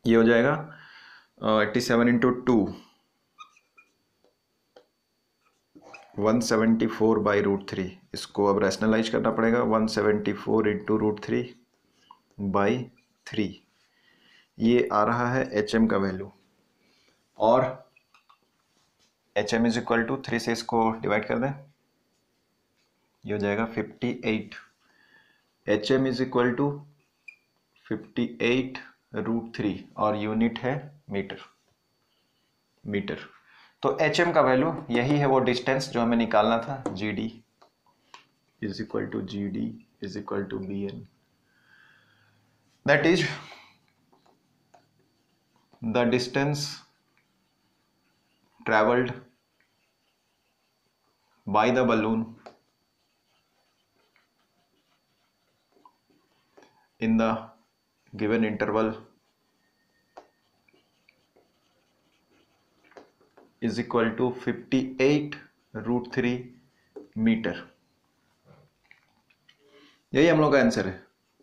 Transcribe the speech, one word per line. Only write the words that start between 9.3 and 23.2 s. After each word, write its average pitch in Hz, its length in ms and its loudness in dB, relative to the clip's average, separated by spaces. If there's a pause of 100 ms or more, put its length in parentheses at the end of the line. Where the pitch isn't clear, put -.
पड़ेगा, 117 320 2
वन 110 240 2
सेवेंटी 104 460 0
फ़ोर 110 400 0
into 104 280 -2
रूट 107 240 0
थ्री 120 180 -2 (1080)
by 101 220 2 (540)
थ्री। 110 220 -4 (1120)
ये 117 340 4
आ 104 120 4
रहा 120 280 0
है 131 160 -2 (100)
एचएम 113 280 2
का 110 100 0
वैल्यू, 98 340 -4 (1080)
और 123 260 4 (1700)
एचएम 113 320 2
is 113 100 0
equal 117 300 0
to 131 80 -4 (100)
थ्री 117 120 -2
से 117 140 -2
इसको 113 380 0
डिवाइड 107 380 -2
कर 117 100 -2
दें, 135 140 -2 (1700)